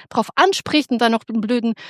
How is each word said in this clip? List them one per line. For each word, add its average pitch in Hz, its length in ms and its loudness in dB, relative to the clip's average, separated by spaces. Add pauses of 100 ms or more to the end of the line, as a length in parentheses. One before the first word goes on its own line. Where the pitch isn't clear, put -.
drauf - 280 -2
anspricht 320 540 2
und 240 80 0
dann 226 140 2
noch 226 160 -2
einen 226 120 -4
blöden, 226 340 -2 (160)